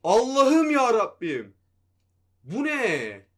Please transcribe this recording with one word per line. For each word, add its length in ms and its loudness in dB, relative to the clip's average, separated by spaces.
Allah'ım 640 2
ya 240 2
Rabbim. 600 -4
Bu 200 -8
ne? 600 -6